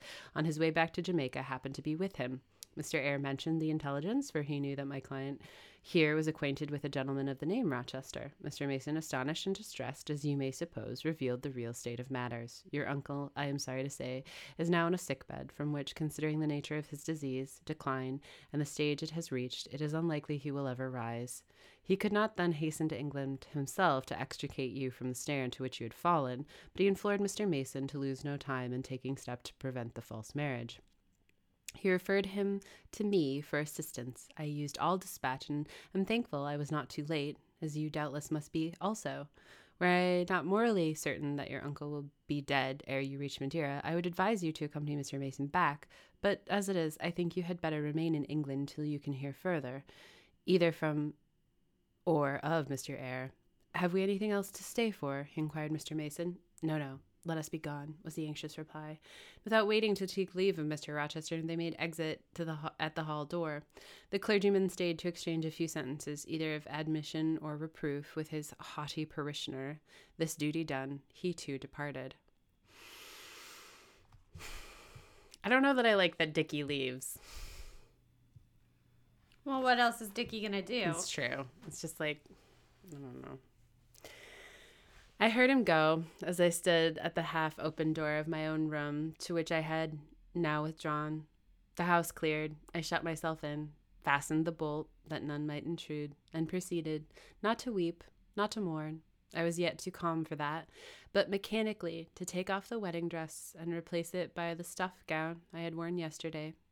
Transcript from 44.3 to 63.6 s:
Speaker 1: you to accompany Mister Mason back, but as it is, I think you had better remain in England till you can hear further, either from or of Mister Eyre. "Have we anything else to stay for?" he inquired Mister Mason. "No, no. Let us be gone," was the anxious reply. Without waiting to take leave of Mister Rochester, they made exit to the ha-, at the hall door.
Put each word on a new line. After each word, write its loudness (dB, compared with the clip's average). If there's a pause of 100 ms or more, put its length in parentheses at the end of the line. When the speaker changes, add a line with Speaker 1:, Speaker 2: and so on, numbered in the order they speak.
Speaker 1:
you 2
to -4
accompany -2
Mister -4
Mason -2
back, 2 (340)
but 4
as 2
it 2
is, 2
I 0
think 0
you 0
had -4
better 0
remain 2
in 0
England 0
till -6
you 0
can -4
hear -4
further, -2 (600)
either 8
from 0 (880)
or 4
of 2
Mister -4
Eyre. -6 (440)
"Have 2
we 4
anything 2
else 2
to -12
stay 2
for?" -4
he -4
inquired -2
Mister -4
Mason. -4 (240)
"No, 2
no. -6 (260)
Let 0
us -4
be -4
gone," -6
was -10
the -2
anxious -6
reply. -10 (440)
Without 6
waiting 6
to -2
take 0
leave 4
of 0
Mister -2
Rochester, -2
they -2
made -2
exit -2 (100)
to -4
the -4
ha-, -6
at -2
the 0
hall -2
door. -2 (460)